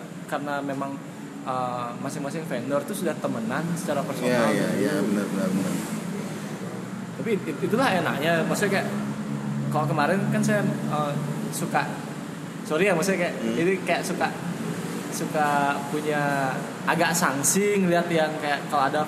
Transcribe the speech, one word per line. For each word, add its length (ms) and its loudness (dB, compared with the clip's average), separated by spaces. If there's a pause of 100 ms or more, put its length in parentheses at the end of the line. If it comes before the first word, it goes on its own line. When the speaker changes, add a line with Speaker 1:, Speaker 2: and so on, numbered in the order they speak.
(240)
Speaker 1:
karena 360 -4
memang, 300 -4 (520)
eh, 460 -2 (100)
masing-masing 460 -6
vendor 380 -2
tuh 120 -6
sudah 220 0
temenan 460 -2 (120)
secara 260 0
personal 280 -2
Speaker 2:
Iya, 140 4 (100)
iya, 160 2
Speaker 1:
gitu. 120 0
Speaker 2:
iya, 220 2
benar, 240 2
benar, 240 0
benar. 220 0 (1400)
Speaker 1:
Tapi 140 -2 (100)
it-, 200 -4
itulah 300 4
enaknya, 420 2 (120)
maksudnya 320 2
kayak 120 2 (840)
kalau 160 2
kemarin 320 4 (100)
kan 100 2
saya, 240 4
eh, 500 0 (380)
suka, 320 0 (800)
sorry 220 2
ya, 80 6
maksudnya 300 2
kayak 140 0
Speaker 2:
Hmm. 200 0
Speaker 1:
ini 160 4 (100)
kayak 200 2
suka, 260 0 (840)
suka 380 0 (400)
punya 640 0 (320)
agak 280 4
sangsi 680 2
ngeliat 280 4
yang 320 4
kayak 280 0
kalau 180 2
ada 240 2